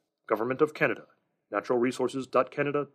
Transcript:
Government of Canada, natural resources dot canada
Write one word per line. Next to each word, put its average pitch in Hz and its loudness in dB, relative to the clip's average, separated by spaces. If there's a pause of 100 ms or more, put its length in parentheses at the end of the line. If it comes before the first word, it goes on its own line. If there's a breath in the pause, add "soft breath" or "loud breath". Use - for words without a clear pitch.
(260)
Government 120 0
of 151 2
Canada, 131 0 (480)
natural 107 0
resources 127 0
dot 127 2
canada 143 -2